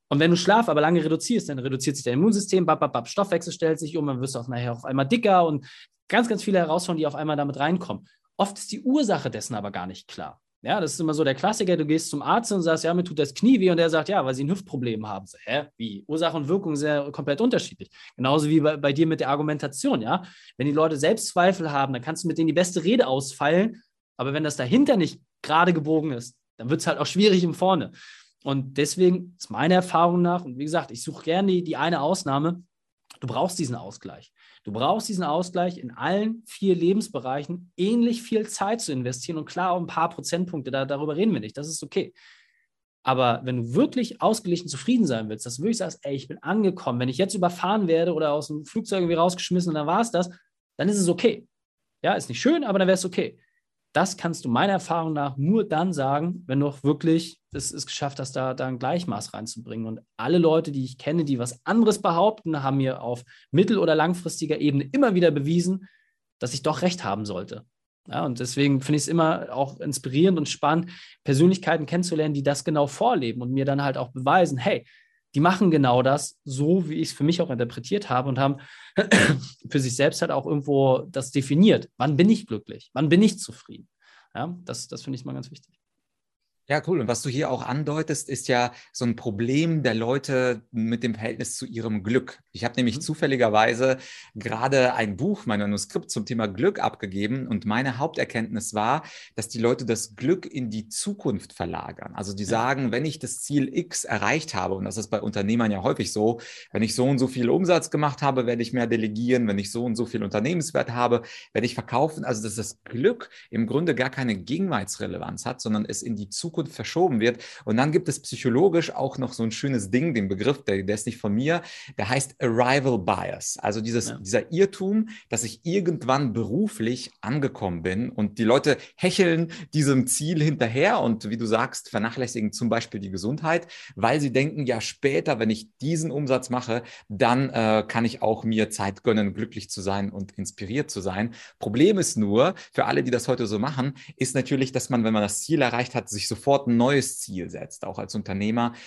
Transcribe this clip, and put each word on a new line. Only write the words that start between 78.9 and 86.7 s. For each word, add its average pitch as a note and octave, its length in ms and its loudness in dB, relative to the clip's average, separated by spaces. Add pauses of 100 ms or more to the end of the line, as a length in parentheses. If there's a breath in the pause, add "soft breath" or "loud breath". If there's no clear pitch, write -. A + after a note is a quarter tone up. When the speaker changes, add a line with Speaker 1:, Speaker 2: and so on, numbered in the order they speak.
Speaker 1:
<clears throat> - 760 2
für C#3+ 100 0
sich B2+ 160 -2
selbst D3 260 2
halt E3 100 0
auch C3+ 160 -2
irgendwo C#3 520 2 (100)
das C3+ 220 -8
definiert. D3 680 4
Wann C#3+ 180 2
bin F3 140 6
ich - 180 2
glücklich? - 460 -10
Wann C#3+ 160 0
bin F3 120 8
ich - 180 4
zufrieden?“ - 480 -16 (460 soft breath)
Ja, E3+ 300 -6
das, E3 240 -10
das C3 160 -14
finde C3+ 140 -8
ich B2 80 -16
mal C3 80 -10
ganz C3 180 -12
wichtig. - 280 -20 (920)